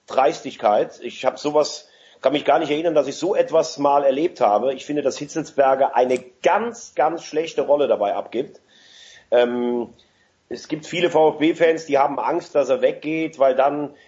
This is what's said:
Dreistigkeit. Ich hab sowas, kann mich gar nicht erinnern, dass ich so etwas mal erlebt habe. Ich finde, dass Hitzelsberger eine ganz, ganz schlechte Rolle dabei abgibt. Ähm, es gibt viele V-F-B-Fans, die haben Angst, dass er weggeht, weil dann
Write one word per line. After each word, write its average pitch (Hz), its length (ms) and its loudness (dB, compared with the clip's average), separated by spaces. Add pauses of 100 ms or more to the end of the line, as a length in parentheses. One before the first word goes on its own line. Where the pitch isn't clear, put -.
Dreistigkeit. 135 960 0
Ich 117 220 -12
hab 127 140 0
sowas, 147 480 -2 (340)
kann 135 120 0
mich 143 120 -2
gar 147 140 4
nicht 156 120 -2
erinnern, 160 240 -2
dass 139 120 4
ich 135 80 -8
so 190 220 -2
etwas 160 420 0
mal 143 240 2
erlebt 139 380 0
habe. 117 340 2
Ich 131 100 -14
finde, 147 180 -4
dass 131 160 -2
Hitzelsberger 139 760 0
eine 127 240 2 (240)
ganz, 220 540 -2
ganz 160 260 0
schlechte 156 400 -4
Rolle 139 240 2
dabei 101 300 0
abgibt. 117 440 -8 (720)
Ähm, 120 600 0 (580)
es - 180 -14
gibt 156 180 -8
viele 170 260 -2
V-F-B-Fans, 160 760 2
die 139 120 2
haben 139 200 0
Angst, 151 380 -4
dass 135 120 2
er 123 140 0
weggeht, 156 560 -2
weil 131 160 4
dann 143 360 0 (180)